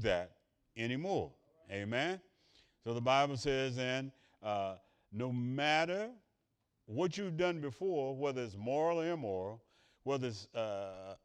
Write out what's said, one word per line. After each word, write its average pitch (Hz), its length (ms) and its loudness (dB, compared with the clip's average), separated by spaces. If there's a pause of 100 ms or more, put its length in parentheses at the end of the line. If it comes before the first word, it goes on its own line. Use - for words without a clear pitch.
that 90 320 2 (440)
anymore. 123 540 0 (400)
Amen? 120 500 0 (640)
So 117 120 -4
the 120 60 -2
Bible 135 360 6
says, 131 420 0
and, 131 320 -2 (320)
uh, 98 320 0 (380)
no 123 200 -2
matter 151 760 2 (760)
what 151 300 0
you've 190 200 -4
done 175 240 2
before, 143 560 -2
whether 135 260 0
it's 107 140 -6
moral 151 440 2
or 160 60 0
immoral, 110 560 -2 (400)
whether 135 240 0
it's, 104 280 -6
uh, 98 600 -4 (100)